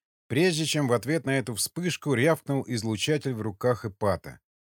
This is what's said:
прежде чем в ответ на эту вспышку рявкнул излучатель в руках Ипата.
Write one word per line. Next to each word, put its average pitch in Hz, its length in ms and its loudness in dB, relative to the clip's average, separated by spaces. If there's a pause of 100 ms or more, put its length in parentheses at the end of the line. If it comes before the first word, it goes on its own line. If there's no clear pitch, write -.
(280)
прежде 160 360 2
чем 147 240 0
в 120 40 4
ответ 135 320 0
на 135 140 0
эту 117 160 -4
вспышку 151 600 -2
рявкнул 139 520 2
излучатель 123 680 -2
в 110 80 -6
руках 110 440 -2
Ипата. 95 560 -2 (240)